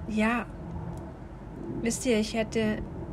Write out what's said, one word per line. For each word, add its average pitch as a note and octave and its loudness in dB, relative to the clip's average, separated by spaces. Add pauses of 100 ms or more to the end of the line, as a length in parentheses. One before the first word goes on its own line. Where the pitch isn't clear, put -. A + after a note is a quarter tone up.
ja, A3 4 (1400)
wisst A3+ 0
ihr, A3+ 6
ich G#3+ 0
hätte, A3 2 (300)